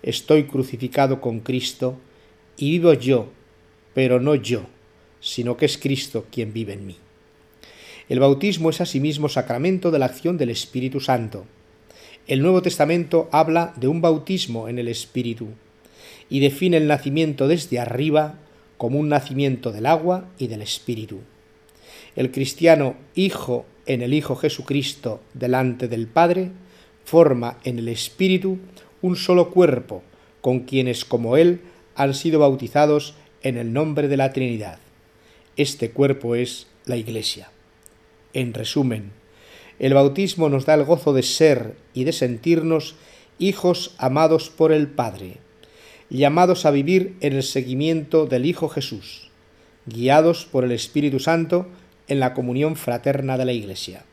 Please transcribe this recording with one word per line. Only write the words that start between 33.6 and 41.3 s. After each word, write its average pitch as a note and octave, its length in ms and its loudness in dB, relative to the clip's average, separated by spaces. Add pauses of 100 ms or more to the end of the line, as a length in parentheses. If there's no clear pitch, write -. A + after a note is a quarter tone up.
nombre D3 340 0
de C#3 80 0
la C3+ 160 0
Trinidad. A#2 460 -6 (800)
Este C#3 340 -2
cuerpo C3+ 440 0
es A#2+ 320 -6 (200)
la B2 100 -4
Iglesia. A2 540 -8 (840)
En B2 220 -4
resumen, A2 560 -4 (680)
el C3 140 2
bautismo D3 560 4
nos C#3 160 0
da D#3 100 4
el D3+ 100 4
gozo D3+ 280 2
de C3 100 4
ser B2+ 540 2 (160)